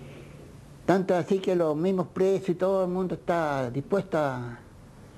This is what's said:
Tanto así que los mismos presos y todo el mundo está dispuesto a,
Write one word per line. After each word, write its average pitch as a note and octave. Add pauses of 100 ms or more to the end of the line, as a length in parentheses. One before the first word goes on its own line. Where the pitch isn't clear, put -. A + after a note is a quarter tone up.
(840)
Tanto F#3
así F#3+
que F#3
los D#3+
mismos F#3
presos F#3+
y E3+
todo F#3+
el F3+
mundo F3+
está D3+
dispuesto E3+
a, B2+ (600)